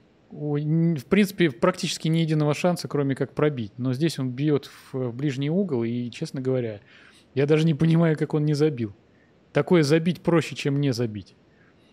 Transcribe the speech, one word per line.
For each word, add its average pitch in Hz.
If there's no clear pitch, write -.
У, 147
н-, 160
в 127
принципе, 190
практически -
ни 160
единого 151
шанса, 175
кроме 139
как 131
пробить. 139
Но 127
здесь 147
он 131
бьёт 139
в, -
в 127
ближний 139
угол, 160
и, 120
честно 147
говоря, 123
я 139
даже 156
не 160
понимаю, 160
как 147
он 151
не 151
забил. 135
Такое 160
забить 165
проще, 165
чем 143
не 139
забить. 107